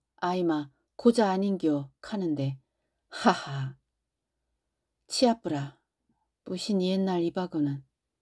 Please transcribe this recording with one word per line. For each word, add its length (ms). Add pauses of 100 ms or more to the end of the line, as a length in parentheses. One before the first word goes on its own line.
(160)
아이마, 540 (260)
고자 320
아닌겨? 640 (100)
카는데. 580 (520)
하하. 680 (1300)
치아뿌라. 720 (680)
무신 360
옛날 440
이바구는. 600 (380)